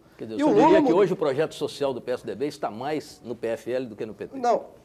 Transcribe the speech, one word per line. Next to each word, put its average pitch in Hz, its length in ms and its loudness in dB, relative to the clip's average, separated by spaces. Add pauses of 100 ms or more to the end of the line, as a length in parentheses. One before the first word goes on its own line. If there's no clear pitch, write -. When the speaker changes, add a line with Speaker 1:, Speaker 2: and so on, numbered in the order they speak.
(160)
Speaker 1:
Quer 139 100 -12
dizer, 110 140 -6
Speaker 2:
E 277 40 0
Speaker 1:
o 302 60 4
Speaker 2:
o - 0 -
Speaker 1:
senhor - 60 4
Speaker 2:
Lula 277 120 8
Speaker 1:
diria - 100 8
que 302 120 4
Speaker 2:
mudou. 196 100 4
Speaker 1:
hoje 190 140 4
o - 40 -2
projeto 147 380 0
social 139 360 -4
do 120 80 -6
P 120 120 -8
S 123 140 -4
D 107 100 -6
B 117 100 -4
está 147 240 -6
mais 127 560 -8
no 117 100 -8
P 113 120 -6
F 113 260 -4
L 131 140 -4
do 107 80 -14
que 113 100 -8
no 107 80 -12
P 92 140 -12
T? - 100 -14
Speaker 2:
Não, 233 280 0 (200)